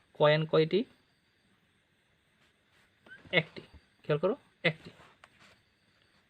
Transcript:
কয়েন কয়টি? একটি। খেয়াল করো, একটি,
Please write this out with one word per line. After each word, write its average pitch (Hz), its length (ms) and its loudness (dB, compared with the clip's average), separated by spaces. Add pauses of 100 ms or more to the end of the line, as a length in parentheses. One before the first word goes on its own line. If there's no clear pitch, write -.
(200)
কয়েন 151 220 4 (100)
কয়টি? 160 280 2 (2500)
একটি। - 220 -10 (400)
খেয়াল 151 200 -2
করো, 202 120 0 (340)
একটি, - 220 -8 (1400)